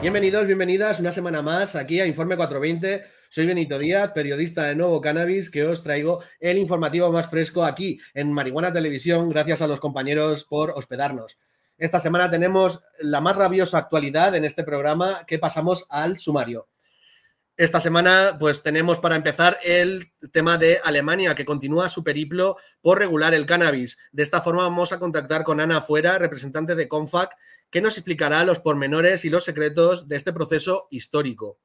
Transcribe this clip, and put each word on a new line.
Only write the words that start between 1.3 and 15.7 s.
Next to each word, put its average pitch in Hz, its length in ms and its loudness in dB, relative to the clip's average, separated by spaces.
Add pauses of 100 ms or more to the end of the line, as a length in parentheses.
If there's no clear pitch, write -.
más 175 340 -2
aquí 151 240 -2
a 190 60 2
Informe 165 280 -2
cuatro 147 240 -2
veinte. 170 460 -4 (240)
Soy 160 160 -2
Benito 165 340 -2
Díaz, 196 340 0
periodista 151 500 -4
de 147 120 -2
Nuevo 165 280 0
Cannabis, 170 480 -2
que 147 160 -2
os 165 160 -2
traigo 156 400 -2 (180)
el 175 160 0
informativo 170 560 0
más 165 160 0
fresco 160 340 -2
aquí 165 380 -4 (140)
en 143 180 -2
Marihuana 147 400 -2
Televisión, 165 560 0
gracias 151 320 0
a 160 60 0
los 143 140 -2
compañeros 147 640 -2
por 151 260 -4
hospedarnos. 135 680 -8 (380)
Esta 165 240 0
semana 175 300 2
tenemos 180 540 2 (160)
la 147 200 0
más 185 160 2
rabiosa 185 400 2
actualidad 156 580 2
en 156 120 0
este 151 180 -4
programa 156 640 -2
que 165 120 -4
pasamos 165 520 -2